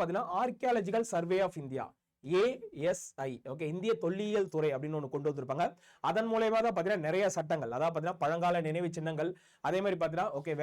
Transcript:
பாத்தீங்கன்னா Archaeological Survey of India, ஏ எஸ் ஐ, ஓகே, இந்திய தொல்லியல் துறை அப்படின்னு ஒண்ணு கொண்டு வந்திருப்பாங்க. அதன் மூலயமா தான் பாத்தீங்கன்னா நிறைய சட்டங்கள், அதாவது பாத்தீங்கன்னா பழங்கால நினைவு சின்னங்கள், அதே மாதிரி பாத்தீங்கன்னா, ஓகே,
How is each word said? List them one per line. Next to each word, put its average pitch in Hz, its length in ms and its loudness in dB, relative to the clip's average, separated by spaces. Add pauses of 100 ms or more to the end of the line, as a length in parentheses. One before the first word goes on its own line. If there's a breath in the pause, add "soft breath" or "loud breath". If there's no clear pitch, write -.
பாத்தீங்கன்னா 180 240 -2 (160)
Archaeological 233 640 0 (100)
Survey 175 340 2
of 185 140 -12
India, 131 240 -6 (380)
ஏ 175 160 4 (480)
எஸ் 175 160 0 (200)
ஐ, 135 60 -4 (200)
ஓகே, 156 220 -4
இந்திய 190 200 0 (100)
தொல்லியல் 196 520 0
துறை 156 200 2
அப்படின்னு 151 240 -4
ஒண்ணு 143 140 -4
கொண்டு 147 180 -2
வந்திருப்பாங்க. 135 340 -2 (440 soft breath)
அதன் 214 220 2
மூலயமா 220 340 4
தான் 226 120 2
பாத்தீங்கன்னா 175 300 0
நிறைய 185 180 2 (120)
சட்டங்கள், 156 400 -2
அதாவது 165 160 2
பாத்தீங்கன்னா 165 300 -2
பழங்கால 170 440 2
நினைவு 170 300 0
சின்னங்கள், 160 340 -2 (380 loud breath)
அதே 180 160 2
மாதிரி 190 160 2
பாத்தீங்கன்னா, 160 260 0 (120)
ஓகே, 151 240 -4